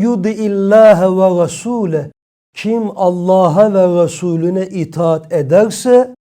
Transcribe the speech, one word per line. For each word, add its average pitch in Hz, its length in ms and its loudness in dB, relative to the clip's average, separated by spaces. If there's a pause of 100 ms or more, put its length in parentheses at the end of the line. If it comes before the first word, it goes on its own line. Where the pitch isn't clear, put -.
يُطِعِ 214 360 -2
اللّٰهَ 208 680 4
وَرَسُولَهُ" 185 1040 -2 (460)
Kim 226 260 -4 (140)
Allah'a 185 800 2
ve 175 300 2
Resulüne 180 640 -4
itaat 165 680 -4
ederse 220 880 0